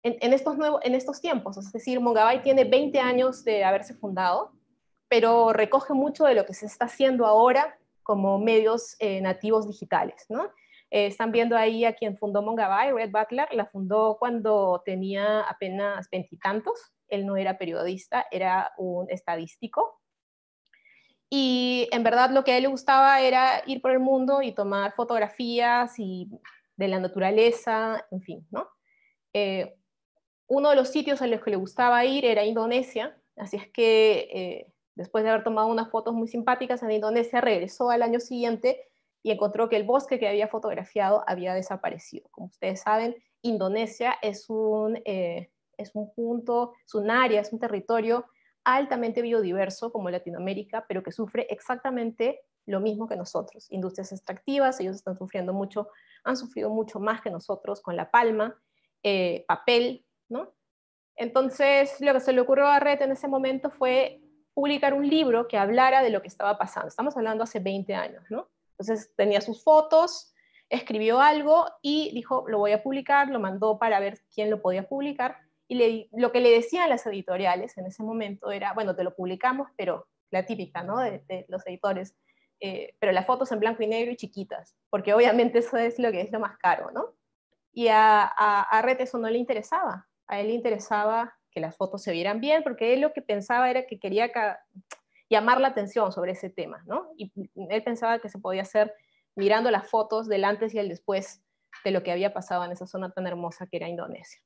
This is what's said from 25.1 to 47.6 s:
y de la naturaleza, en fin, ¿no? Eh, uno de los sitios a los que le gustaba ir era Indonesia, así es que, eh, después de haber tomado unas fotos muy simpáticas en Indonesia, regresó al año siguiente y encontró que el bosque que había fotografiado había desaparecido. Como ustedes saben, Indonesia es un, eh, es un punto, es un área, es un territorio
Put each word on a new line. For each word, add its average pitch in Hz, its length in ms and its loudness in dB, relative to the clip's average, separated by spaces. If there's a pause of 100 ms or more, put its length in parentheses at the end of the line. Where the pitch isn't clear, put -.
y 185 320 -8 (440)
de 196 140 -2
la 190 120 -2
naturaleza, 220 1120 0
en 185 120 -8
fin, 165 280 -16
¿no? 220 160 -8 (680)
Eh, 190 420 -2 (680)
uno 285 240 2
de 285 60 6
los 262 120 4
sitios 285 320 -2
a 254 60 0
los 226 160 -2
que 226 80 -4
le 196 60 0
gustaba 240 500 2
ir 269 180 0
era 214 200 4
Indonesia, 226 720 -2 (220)
así 202 200 -10
es 202 120 -12
que, 220 640 4
eh, - 400 -10 (220)
después 190 280 -4
de 220 60 0
haber 220 160 2
tomado 220 240 0
unas 226 220 -2
fotos 233 240 -4
muy 226 140 -4
simpáticas 247 540 -2
en 220 100 -2
Indonesia, 233 500 0
regresó 220 480 0
al 233 120 2
año 233 180 0
siguiente 240 680 -4 (340)
y 220 80 -2
encontró 208 380 0
que 233 80 0
el 208 80 0
bosque 262 340 0
que 214 100 -2
había 208 200 0
fotografiado 208 800 -2
había 180 260 -4
desaparecido. 185 800 -8
Como - 160 -16
ustedes 190 340 -8
saben, 226 340 0 (280)
Indonesia 220 800 -2
es 208 260 -6
un, 220 560 -2
eh, 180 460 -6 (260)
es 208 180 -14
un 208 200 -8
punto, 240 580 -4 (140)
es - 80 -20
un 208 160 -2
área, 233 320 2
es 208 100 -10
un 226 60 -8
territorio 226 640 -2 (500)